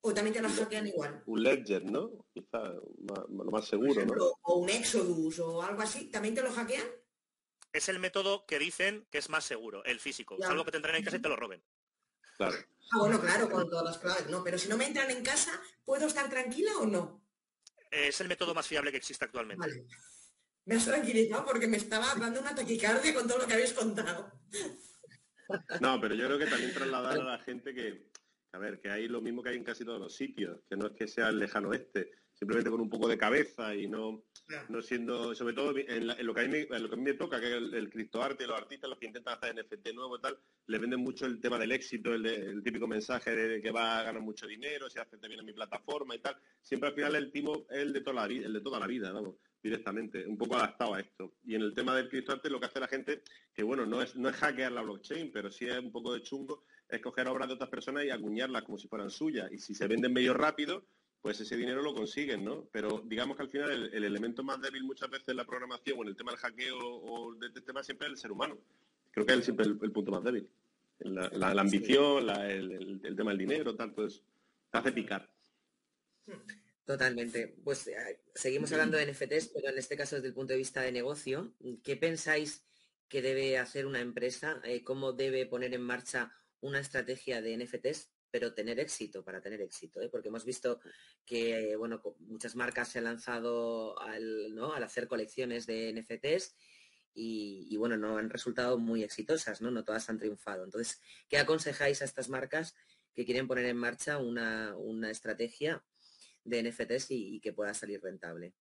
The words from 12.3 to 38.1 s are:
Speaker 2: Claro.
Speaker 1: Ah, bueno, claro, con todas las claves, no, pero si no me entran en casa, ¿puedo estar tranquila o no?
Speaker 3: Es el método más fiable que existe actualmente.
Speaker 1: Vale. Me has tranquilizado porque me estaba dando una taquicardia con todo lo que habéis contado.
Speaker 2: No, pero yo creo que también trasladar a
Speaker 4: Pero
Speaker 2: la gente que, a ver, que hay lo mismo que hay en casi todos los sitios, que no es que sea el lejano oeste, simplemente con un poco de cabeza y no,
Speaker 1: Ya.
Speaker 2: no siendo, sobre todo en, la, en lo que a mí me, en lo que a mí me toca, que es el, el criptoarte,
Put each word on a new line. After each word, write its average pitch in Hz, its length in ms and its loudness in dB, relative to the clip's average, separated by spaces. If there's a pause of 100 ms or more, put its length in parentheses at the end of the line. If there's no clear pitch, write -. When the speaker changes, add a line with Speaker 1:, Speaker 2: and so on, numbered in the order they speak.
Speaker 2:
Claro. 95 180 2 (360)
Speaker 1:
Ah, 220 80 6
bueno, 208 200 8
claro, 202 300 6
con 180 180 2
todas 165 160 0
las 165 140 -2
claves, 180 320 0
no, 180 140 -2
pero 180 160 0
si 190 100 -2
no 220 80 4
me 262 80 4
entran 277 240 2
en 254 140 -2
casa, 294 360 2 (240)
¿puedo 285 220 2
estar 285 240 2
tranquila 254 500 2
o 233 60 4
no? 185 420 0 (640)
Speaker 3:
Es 147 320 2
el 185 60 -2
método 175 260 0
más 160 140 2
fiable 147 240 2
que 131 60 -2
existe 131 280 -4
actualmente. 117 420 -4
Speaker 1:
Vale. 127 200 -6 (800)
Me 208 100 4
has 226 100 6
tranquilizado 226 600 6
porque 233 220 4
me 220 100 6
estaba 220 380 2
dando 233 260 0
una 285 120 -2
taquicardia 240 600 4
con 240 140 4
todo 247 120 4
lo 254 80 4
que 226 60 4
habéis 226 200 6
contado. 208 580 0 (1500)
Speaker 2:
No, 131 180 6
pero 107 160 2
yo 120 100 2
creo 139 120 4
que 147 100 2
también 123 260 2
trasladar 131 400 0
a - 20 2
Speaker 4:
Pero 127 140 0
Speaker 2:
la 120 100 -4
gente 123 340 -8
que, 110 380 -6 (400)
a 92 60 -12
ver, 101 240 -6
que 101 80 -4
hay 107 180 0
lo 117 140 -2
mismo 120 220 -4
que 123 60 -2
hay 123 80 -2
en 117 60 -6
casi 117 220 -6
todos 113 140 -6
los - 160 -8
sitios, 107 520 -4
que 98 80 -4
no 104 120 0
es 101 60 -6
que 107 140 -4
sea 113 220 2
el 110 100 2
lejano 101 300 0
oeste, 104 420 -2 (220)
simplemente 107 360 2
con 113 120 2
un 107 80 0
poco 113 180 2
de 113 100 4
cabeza 113 580 4
y 101 120 -2
no, 110 380 -4 (240)
Speaker 1:
Ya. 147 180 -10
Speaker 2:
no 113 140 -4
siendo, 120 540 -2
sobre 120 180 0
todo 139 240 2
en, 117 300 0
la, 120 80 0
en 123 100 -4
lo 113 80 0
que 117 80 2
a - 20 6
mí 127 60 2
me, 151 120 2 (140)
en 113 80 -2
lo 110 60 -2
que 110 60 -2
a - 20 -4
mí 120 60 -2
me 139 100 2
toca, 143 260 0
que 117 80 0
es 120 60 0
el, 117 200 -2
el 110 160 -2
criptoarte, 127 580 -2